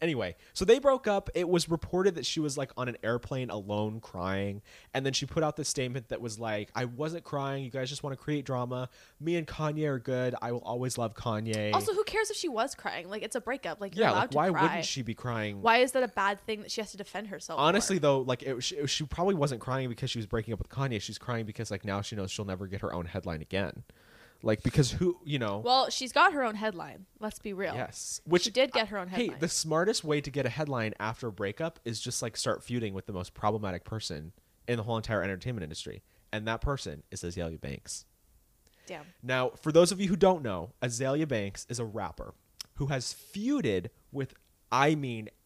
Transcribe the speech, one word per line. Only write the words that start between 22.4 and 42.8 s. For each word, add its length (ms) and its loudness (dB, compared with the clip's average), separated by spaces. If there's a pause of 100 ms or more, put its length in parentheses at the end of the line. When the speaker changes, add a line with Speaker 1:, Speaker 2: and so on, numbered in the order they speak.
Speaker 1:
never 220 -4
get 160 -6
her 100 -2
own 140 -4
headline 340 -4
again. 440 -4 (600)
Like, 160 2
because 300 4
who, 320 0
you 160 -2
know. 180 0
Speaker 2:
Well, 320 4
she's 220 -4
got 200 8
her 120 0
own 100 -2
headline. 520 -6 (120)
Let's 220 -8
be 120 -6
real. 220 -4
Speaker 1:
Yes. 500 -8
Which 200 4
Speaker 2:
She 80 0
did 180 4
get 180 0
her 100 -6
own 100 -6
Speaker 1:
hey, 140 0
Speaker 2:
headline. 180 -4
Speaker 1:
the 80 2
smartest 560 2
way 160 2
to 100 -6
get 160 0
a 20 2
headline 520 0
after 260 -4
a 60 -4
breakup 520 -2
is 160 -4
just, 220 -4
like, 140 -4
start 260 0
feuding 320 -2
with 120 -6
the 60 -8
most 220 -6
problematic 480 0
person 480 -8 (380)
in 80 2
the 80 -2
whole 120 0
entire 240 0
entertainment 440 -2
industry. 400 -10 (280)
And 140 -2
that 140 0
person 500 -4
is 140 -10
Azealia 360 -4
Banks. 440 -10 (840)
Speaker 2:
Damn. 200 -12 (140)
Speaker 1:
Now, 300 2 (100)
for 120 0
those 180 10
of 100 -2
you 60 2
who 100 4
don't 280 8
know, 260 -2 (100)
Azealia 460 0
Banks 420 -2
is 120 -4
a 40 -2
rapper 480 -8 (420)
who 120 -2